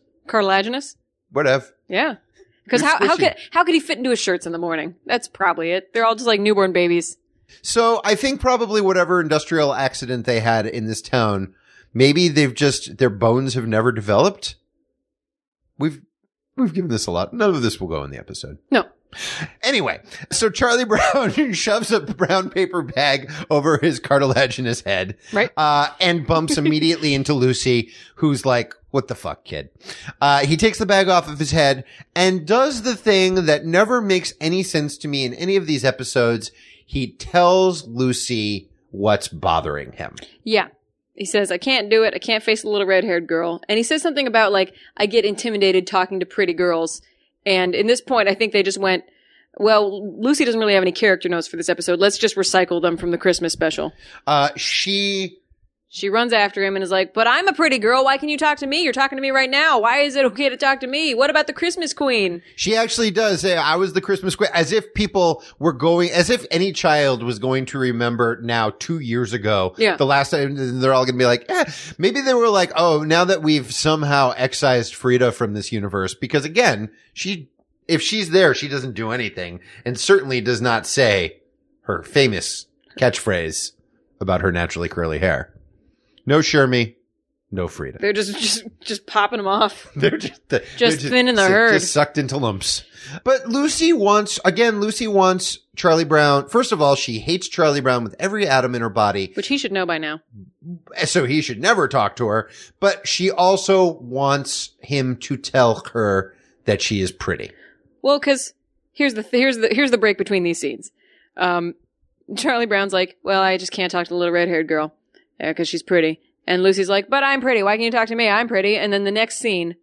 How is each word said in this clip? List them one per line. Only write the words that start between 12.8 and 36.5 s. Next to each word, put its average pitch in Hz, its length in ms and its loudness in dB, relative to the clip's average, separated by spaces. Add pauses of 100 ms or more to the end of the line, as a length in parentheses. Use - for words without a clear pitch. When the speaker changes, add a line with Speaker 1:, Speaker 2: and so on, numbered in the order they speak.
Speaker 2:
their 127 120 2
bones 117 460 0
have 117 120 -4
never 110 240 2
developed. 110 640 0 (1200)
We've, 143 240 -4 (540)
we've 214 180 0
given 175 180 -2
this 110 160 -2
a 95 40 -4
lot. 87 220 -2
None 214 160 2
of 156 120 0
this 113 200 -2
will 92 60 -6
go 78 160 -6
in 69 80 -12
the 65 80 -14
episode. - 400 -16 (100)
Speaker 1:
No. 226 160 2 (760)
Speaker 2:
Anyway, 196 380 -2 (320)
so 220 180 0
Charlie 240 360 0
Brown 214 460 0
<laughs> 277 220 0
shoves 208 380 -2
a 214 80 2
brown 185 500 -2
paper 180 320 -2
bag 139 480 -2 (200)
over 147 280 2
his 147 220 0
cartilaginous 131 840 0
head. 95 360 -4 (160)
Speaker 1:
Right. 208 240 0
Speaker 2:
Uh, 147 320 2 (100)
and 170 260 0
bumps 160 320 0
Speaker 1:
<laughs> - 0 -
Speaker 2:
immediately 156 560 0
into 135 200 0
Lucy, 127 560 2 (260)
who's 143 300 -2
like, 120 280 0 (180)
"What 135 180 -2
the 117 60 -10
fuck, - 280 -12
kid?" 73 260 -12 (520)
Uh, 143 240 4
he 156 100 0
takes 214 220 0
the 220 80 -4
bag 196 240 2
off 175 180 2
of 147 120 -10
his 143 120 -4
head 139 320 2 (320)
and 180 320 0
does 247 360 2
the 240 120 -2
thing 185 400 2 (120)
that 151 180 2
never 208 340 2
makes 190 400 -2
any 175 240 -2
sense 147 360 -4
to 151 100 -8
me 139 160 -2
in 123 80 -6
any 190 240 0
of 170 100 -2
these 139 160 -2
episodes. 120 680 0 (340)